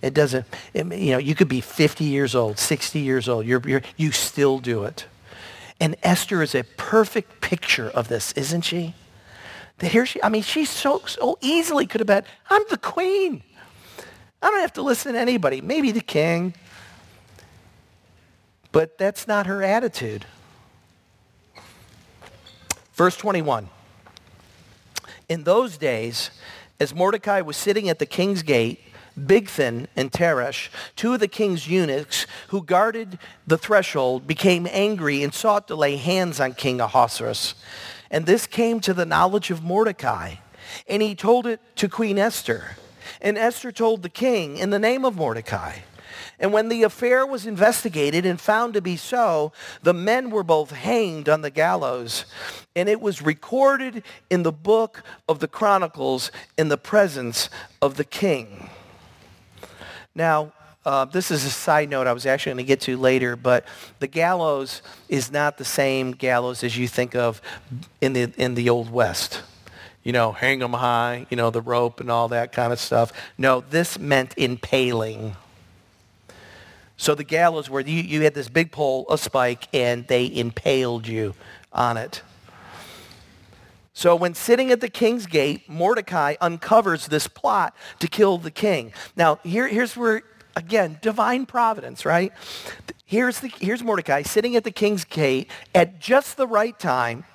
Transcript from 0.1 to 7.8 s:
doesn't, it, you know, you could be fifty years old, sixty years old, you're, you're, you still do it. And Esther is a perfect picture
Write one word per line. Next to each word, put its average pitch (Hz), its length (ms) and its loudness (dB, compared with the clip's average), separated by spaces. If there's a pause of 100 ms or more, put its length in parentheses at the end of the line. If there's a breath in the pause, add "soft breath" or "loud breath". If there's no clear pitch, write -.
doesn't, 131 320 2 (280 loud breath)
it, 156 200 -2
you 175 200 2
know, 127 40 4
you 143 160 0
could 160 140 4
be 131 140 -2
fifty - 420 0
years 139 320 0
old, 110 240 0
sixty - 400 -2
years 131 280 -2
old, 113 200 0
you're, 123 180 2
you're, 135 160 0 (160 loud breath)
you 156 140 2
still 139 480 0
do 120 240 -2
it. 113 220 -10 (760 loud breath)
And 160 240 0
Esther 175 400 2
is 147 100 -4
a 127 100 0 (140)
perfect - 640 0
picture - 500 -2